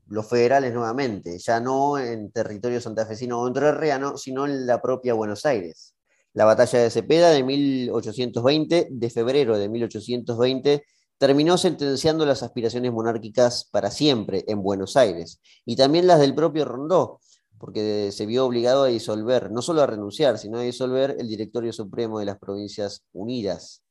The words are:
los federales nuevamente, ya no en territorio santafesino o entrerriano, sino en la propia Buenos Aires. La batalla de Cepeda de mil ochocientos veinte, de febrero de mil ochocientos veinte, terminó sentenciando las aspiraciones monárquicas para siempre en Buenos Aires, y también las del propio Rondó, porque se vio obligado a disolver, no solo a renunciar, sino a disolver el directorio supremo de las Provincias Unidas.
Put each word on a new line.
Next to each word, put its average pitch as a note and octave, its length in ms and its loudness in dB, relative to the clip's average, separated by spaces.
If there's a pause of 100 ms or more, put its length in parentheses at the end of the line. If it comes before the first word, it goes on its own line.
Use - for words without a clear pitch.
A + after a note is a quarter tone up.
los G#2+ 200 -6
federales B2 460 4
nuevamente, A2+ 680 -4
ya A#2 220 -2
no C#3 380 0
en A2+ 340 -8
territorio A#2 480 -4
santafesino A#2 600 -6
o B2 40 0
entrerriano, C#3 720 0
sino C3+ 300 -6
en C3+ 200 -4
la A#2 140 2
propia B2 320 -2
Buenos G#2+ 320 -4
Aires. G2 500 -4 (380)
La G#2+ 140 4
batalla A#2+ 320 6
de A#2 120 4
Cepeda D#3+ 400 4
de C#3 120 6
mil C3 480 0
ochocientos A2+ 520 -4
veinte, D#3 480 2
de A#2 200 -4
febrero A#2 480 2
de G2+ 100 -2
mil A#2 160 -4
ochocientos A2+ 540 -6
veinte, C3 460 2 (340)
terminó D3 400 4
sentenciando D#3 680 0
las C3+ 180 2
aspiraciones A#2+ 500 -4
monárquicas A2+ 800 0
para G#2 200 -2
siempre A2 580 0
en G#2 140 -2
Buenos G2 340 -2
Aires, E2+ 440 2 (260)
y A#2 100 -4
también D3+ 300 4
las F3 120 8
del C#3 160 4
propio D3+ 300 0
Rondó, C3+ 560 -2 (380)
porque G#2 520 -4
se G#2+ 140 -8
vio B2 220 0
obligado B2 380 2
a - 20 4
disolver, A2+ 640 -2
no A#2 100 -4
solo D#3 220 2
a C3 40 4
renunciar, G#2+ 520 -2
sino G#2+ 200 -10
a A#2+ 40 -4
disolver B2+ 560 -2
el A2+ 100 -6
directorio A2 460 -6
supremo A2 460 -8
de G#2 40 -4
las G2 140 -6
Provincias G2+ 760 -10
Unidas. G2 800 -8